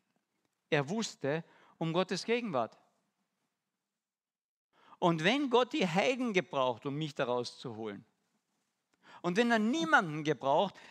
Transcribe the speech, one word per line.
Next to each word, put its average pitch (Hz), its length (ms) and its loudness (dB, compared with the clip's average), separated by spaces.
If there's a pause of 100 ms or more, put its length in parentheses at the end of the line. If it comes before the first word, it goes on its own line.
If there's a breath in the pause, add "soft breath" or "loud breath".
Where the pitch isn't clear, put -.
(720)
Er 143 180 2
wusste 165 560 -4 (340 loud breath)
um 165 140 -2
Gottes 185 320 -2
Gegenwart. 208 540 -2 (2250 loud breath)
Und 165 260 2
wenn 262 260 2
Gott 240 220 2
die 254 160 0
Heiden 233 440 0
gebraucht, 131 540 -2
um 139 100 -4
mich 151 180 -6
da 147 100 -2
rauszuholen, 113 800 -6 (1160 loud breath)
und 175 160 -2
wenn 233 140 4
er 233 80 4
niemanden 226 680 2
gebraucht, 147 500 0 (160 loud breath)